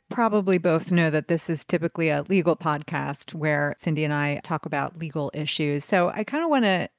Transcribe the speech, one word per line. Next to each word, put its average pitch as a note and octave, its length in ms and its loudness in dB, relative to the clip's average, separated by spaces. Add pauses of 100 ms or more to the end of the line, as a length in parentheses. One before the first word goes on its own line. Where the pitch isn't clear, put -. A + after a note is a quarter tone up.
probably G#3 480 2
both E3 340 2
know E3+ 180 4
that D3+ 200 0
this E3 200 0
is D#3+ 140 -2
typically E3 460 0
a D3 180 0
legal F3 300 4
podcast D3 760 -4
where D3+ 440 0
Cindy D#3 260 0
and D3+ 100 0
I D3 300 -2
talk - 220 -6
about C#3+ 340 -4
legal D3+ 340 -6
issues. D3 520 -2
So F3 280 2
I G#3+ 120 -4
kinda D#4 240 -4
wanna G#3+ 500 2